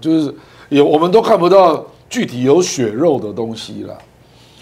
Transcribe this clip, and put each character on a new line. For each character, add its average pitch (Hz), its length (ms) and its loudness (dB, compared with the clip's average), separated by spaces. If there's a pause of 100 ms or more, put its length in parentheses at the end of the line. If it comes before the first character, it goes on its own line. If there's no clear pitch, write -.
就 160 180 -2
是 147 160 -6 (320)
也， 143 140 2
我 151 160 2
们 170 120 0
都 214 120 4
看 208 180 2
不 170 80 0
到 175 380 4 (240)
具 233 160 -4
体 123 180 -8
有 143 180 4
血 139 260 -2
肉 131 300 0
的 104 140 -10
东 113 240 -8
西 104 280 -16
啦。 98 120 -16 (680)